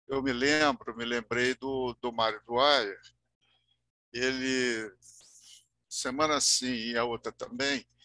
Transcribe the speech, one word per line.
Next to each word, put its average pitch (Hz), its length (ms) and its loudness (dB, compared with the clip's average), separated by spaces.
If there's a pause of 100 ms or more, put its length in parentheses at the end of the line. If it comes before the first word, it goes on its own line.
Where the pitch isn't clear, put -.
eu 135 140 -2
me 135 100 0
lembro, 135 640 2
me 117 100 -8
lembrei 120 500 0
do, 131 460 -4
do 123 100 -4
Mário 113 340 -2
Dwyer. 120 540 2 (1120)
Ele, 127 800 0 (1000)
semana 147 500 0
sim - 340 2
e 117 240 -4
a 117 60 4
outra 117 280 -4
também, 127 540 -4 (200)